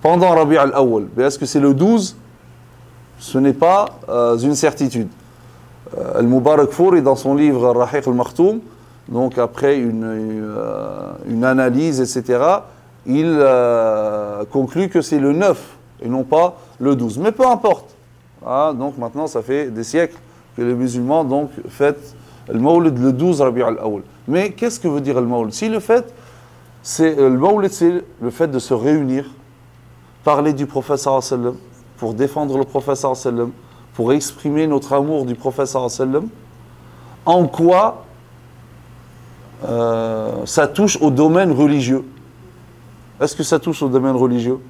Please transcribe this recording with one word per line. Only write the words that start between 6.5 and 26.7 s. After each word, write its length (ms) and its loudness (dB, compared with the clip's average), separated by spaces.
Fouri, 320 4
dans 120 4
son 200 -2
livre 340 2
Rahiq 380 0
al-Makhtoum, 540 0
donc 280 -4
après 400 0
une, 260 -4
une, 380 -6
euh, 680 -8
une 160 -2
analyse, 580 2
et 60 2
cetera, 600 0
il, 220 0
euh, 1200 2
conclut 420 -2
que 140 0
c'est 180 0
le 140 2
neuf 420 0
et 60 -10
non 160 -2
pas 320 2
le 160 2
douze. 220 -4
Mais 160 -2
peu 120 0
importe. 480 0
Ah, 280 0
donc 240 -8
maintenant, 300 -8
ça 140 -6
fait 300 -4
des 120 -8
siècles 320 -2
que 60 -6
les 120 0
musulmans 520 -2
donc, 240 -2
fêtent 480 -4
le 100 -4
Mawlid 380 2
le 140 2
douze 300 0
Rabi' 200 0
al-Awwal. 420 -4
Mais 220 0
qu'est-ce 280 -6
que 80 -4
veut 140 -2
dire 180 -2
le 80 0
Mawlid ? 260 -4
Si 140 -6
le 140 -2
fait, 320 0